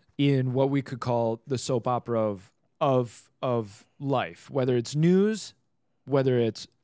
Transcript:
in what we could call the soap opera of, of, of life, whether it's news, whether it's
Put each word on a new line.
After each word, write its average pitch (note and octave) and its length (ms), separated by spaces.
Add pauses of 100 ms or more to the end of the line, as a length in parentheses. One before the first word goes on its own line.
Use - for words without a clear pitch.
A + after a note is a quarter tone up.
(180)
in C3+ 340
what C3+ 160
we C#3 140
could B2+ 180
call A#2 460
the C3+ 100
soap B2+ 320
opera A#2+ 320
of, G#2 320 (280)
of, B2+ 500 (120)
of A#2 440 (120)
life, B2 520
whether C3 260
it's A#2+ 180
news, F#3 600 (500)
whether C3 340
it's A2+ 280 (180)